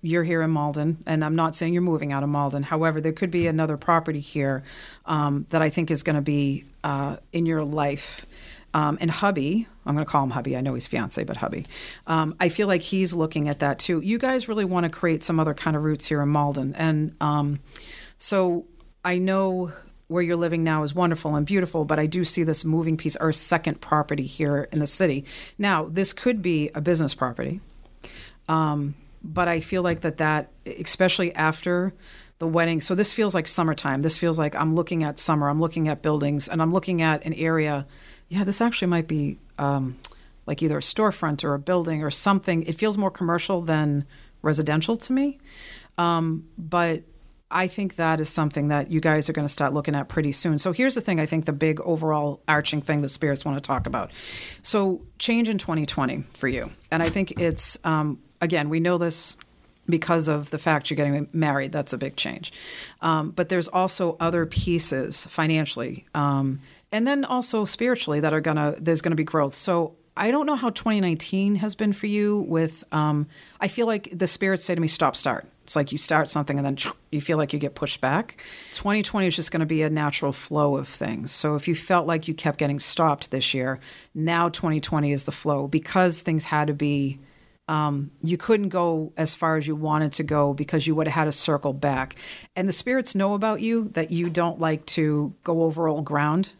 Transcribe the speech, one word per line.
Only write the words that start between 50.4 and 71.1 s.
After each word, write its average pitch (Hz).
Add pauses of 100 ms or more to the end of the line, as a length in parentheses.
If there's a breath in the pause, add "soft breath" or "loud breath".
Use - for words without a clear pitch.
So 185
here's 254
the 240
thing, 180
I 156
think 160
the 151
big 156
overall 156
arching 151
thing 147
the 139
spirits 139
wanna 139
talk 139
about. 110 (500 loud breath)
So 196 (160)
change 233
in 214
twenty 160
twenty 135 (120)
for -
you. 123 (220)
And 165
I 165
think 190
it's, 165
um, 151 (200)
again, 156
we 160
know 175
this 170 (520)
because 165
of 147
the 151
fact 151
you're 147
getting 147
married. 139
That's 143
a 123
big 135
change. - (500 loud breath)
Um, 156
but 170
there's 175
also 180
other 170
pieces 156
financially, 156
um, 139 (320 loud breath)
and 220
then 277
also 247
spiritually 233
that 151
are 156
gonna, 151
there's 160
gonna 165
be 156
growth. 147
So 170 (200)
I 202
don't 277
know 294
how 233
twenty 214
nineteen 190